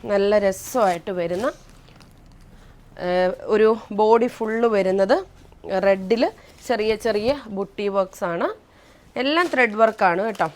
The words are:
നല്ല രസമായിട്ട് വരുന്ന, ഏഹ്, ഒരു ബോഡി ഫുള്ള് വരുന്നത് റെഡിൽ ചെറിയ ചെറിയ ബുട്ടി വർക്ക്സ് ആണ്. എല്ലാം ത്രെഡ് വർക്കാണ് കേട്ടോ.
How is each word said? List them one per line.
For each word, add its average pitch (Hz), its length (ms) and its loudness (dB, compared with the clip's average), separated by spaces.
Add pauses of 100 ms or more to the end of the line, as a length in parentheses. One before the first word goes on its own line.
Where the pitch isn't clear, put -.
(100)
നല്ല 202 360 2
രസമായിട്ട് 190 640 -2 (100)
വരുന്ന, 180 260 -4 (1600)
ഏഹ്, 180 260 0 (220)
ഒരു 214 140 6 (320)
ബോഡി 226 360 4
ഫുള്ള് 226 400 -2
വരുന്നത് 190 400 2 (720)
റെഡിൽ 196 360 2 (440)
ചെറിയ 220 240 -2 (140)
ചെറിയ 220 260 0 (260)
ബുട്ടി 202 300 -6 (100)
വർക്ക്സ് 190 360 -4
ആണ്. 220 160 -2 (720)
എല്ലാം 311 320 0
ത്രെഡ് 233 280 0
വർക്കാണ് 202 480 2
കേട്ടോ. 185 260 -2